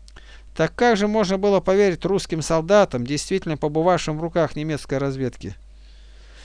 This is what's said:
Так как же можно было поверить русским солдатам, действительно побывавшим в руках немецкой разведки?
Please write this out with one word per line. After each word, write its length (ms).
Так 220
как 200
же 120
можно 280
было 220
поверить 460
русским 380
солдатам, 600
действительно 520
побывавшим 600
в 40
руках 320
немецкой 440
разведки? 580